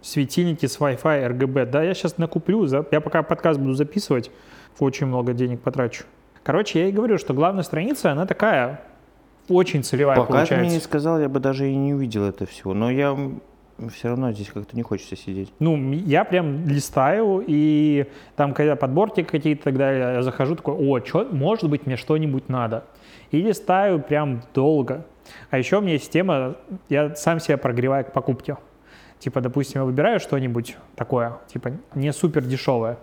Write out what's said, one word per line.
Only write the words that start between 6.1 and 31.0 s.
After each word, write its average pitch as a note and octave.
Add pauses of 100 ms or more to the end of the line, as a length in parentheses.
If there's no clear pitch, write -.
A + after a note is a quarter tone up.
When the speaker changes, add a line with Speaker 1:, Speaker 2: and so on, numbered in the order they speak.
Speaker 1:
Короче, F3+
я E3+
и G3
говорю, G#3+
что -
главная F3
страница, F3+
она D3+
такая, D3+ (680)
очень F3+
целевая C3+
Speaker 2:
Пока B2+
ты E3
мне C3
не -
Speaker 1:
получается. E3
Speaker 2:
сказал, D#3
я C#3+
бы C3+
даже C3+
и C3+
не C#3
увидел A2+
это G2
всего, -
но G#2+
я, C#3
м, C#3 (520)
все -
равно B2
здесь G#2
как-то G#2
не A#2
хочется G2
сидеть. G2
Speaker 1:
Ну, D#3+
м, C3+
я E3
прям E3
листаю, F3+
и D3+ (300)
там, C#3+
когда D3+
подборки E3
какие-то D#3+
и D3+ (100)
так C3+
далее, C3
я B2
захожу C3
такой, D3
«О, C3+
че, G3
может E3+
быть, C#3+
мне B2+
что-нибудь D3+
надо». A#2 (480)
И D3+
листаю F#3+
прям C#3+ (120)
долго. C#3 (460)
А C3+
еще D#3
у -
меня F#3
есть -
тема, D#3 (360)
я D3
сам E3
себя D3
прогреваю B2+
к -
покупке. C3 (640)
Типа, B2+
допустим, C3+
я C3+
выбираю D3
что-нибудь B2 (180)
такое, A#2+ (140)